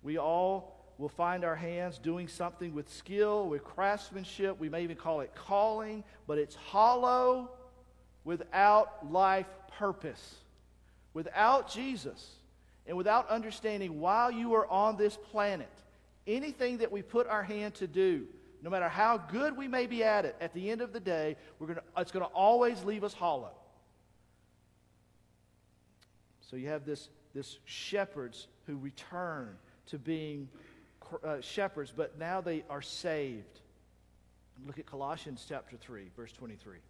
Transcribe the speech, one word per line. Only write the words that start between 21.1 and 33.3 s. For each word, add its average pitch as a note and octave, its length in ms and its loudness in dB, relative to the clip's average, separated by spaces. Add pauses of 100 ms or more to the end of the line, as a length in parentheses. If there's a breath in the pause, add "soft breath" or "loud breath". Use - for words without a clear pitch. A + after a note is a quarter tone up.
we're D#3 100 -10
gonna, E3 160 -8 (140)
it's F#3 140 -2
gonna F#3 140 -2
always A3+ 580 4
leave G#3 200 -4
us G3+ 100 -6
hollow. C#3+ 380 -2 (3000)
So - 160 -14
you C3 100 -8
have D3+ 180 -4
this, D3 240 -8 (240)
this - 320 -12
shepherds E3+ 840 -6 (200)
who D3 100 -8
return C#3 800 -8 (300 soft breath)
to D3+ 100 -10
being D3+ 500 -6 (520 loud breath)
cr-, - 260 -12
uh, D3 160 -4
shepherds, E3+ 520 -4
but D3 260 -6
now F3 200 -4
they E3 300 -4
are C#3+ 140 -8
saved. C#3 760 -6 (1080)